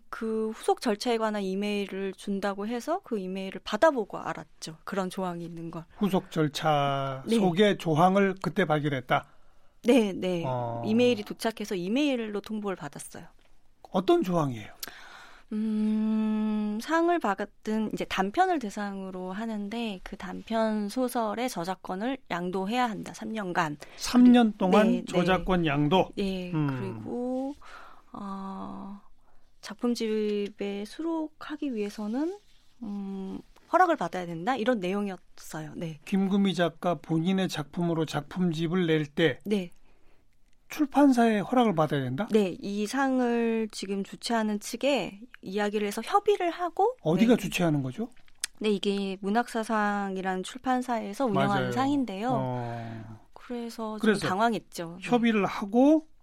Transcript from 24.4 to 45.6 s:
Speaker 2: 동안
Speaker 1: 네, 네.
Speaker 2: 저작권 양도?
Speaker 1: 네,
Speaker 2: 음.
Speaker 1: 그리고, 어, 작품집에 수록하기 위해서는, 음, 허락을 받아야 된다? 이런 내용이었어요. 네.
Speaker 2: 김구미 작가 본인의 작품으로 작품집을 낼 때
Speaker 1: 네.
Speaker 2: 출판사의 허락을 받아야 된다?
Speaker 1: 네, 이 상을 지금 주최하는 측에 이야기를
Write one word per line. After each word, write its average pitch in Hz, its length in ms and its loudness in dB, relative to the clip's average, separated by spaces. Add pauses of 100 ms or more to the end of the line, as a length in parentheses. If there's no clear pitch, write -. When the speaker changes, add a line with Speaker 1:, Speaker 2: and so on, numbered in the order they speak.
Speaker 2:
동안 202 300 6
Speaker 1:
네, 233 40 4 (100)
네. - 40 -8
Speaker 2:
저작권 180 600 2
양도? 147 500 4
Speaker 1:
네, 190 380 -4
Speaker 2:
음. 151 140 0
Speaker 1:
그리고, 233 880 -4 (580)
어, 196 840 -10 (640)
작품집에 208 1200 -2
수록하기 311 920 -6
위해서는, 220 640 -4 (440)
음, 196 580 -8 (320)
허락을 339 240 6
받아야 180 300 -4
된다? 170 300 -4
이런 214 240 0
내용이었어요. 180 960 -6
네. 160 300 -8
Speaker 2:
김구미 196 480 2
작가 170 420 0
본인의 175 540 0
작품으로 160 560 -2
작품집을 170 840 -2
낼 156 180 2 (100)
때 160 300 2
Speaker 1:
네. 196 260 -2 (960)
Speaker 2:
출판사의 240 760 4
허락을 233 320 2
받아야 151 260 2
된다? 131 300 -4
Speaker 1:
네, 202 280 4
이 202 280 -4
상을 233 840 0
지금 196 320 -4
주최하는 214 560 -2
측에 220 600 -2 (220)
이야기를 208 440 -2